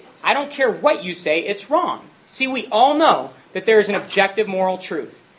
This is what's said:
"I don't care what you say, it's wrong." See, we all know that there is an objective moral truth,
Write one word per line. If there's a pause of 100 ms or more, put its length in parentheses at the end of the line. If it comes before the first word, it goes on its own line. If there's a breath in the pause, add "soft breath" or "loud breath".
(240)
"I
don't
care
what
you
say,
it's
wrong." (220)
See,
we
all
know (200 soft breath)
that
there
is
an
objective
moral
truth, (180)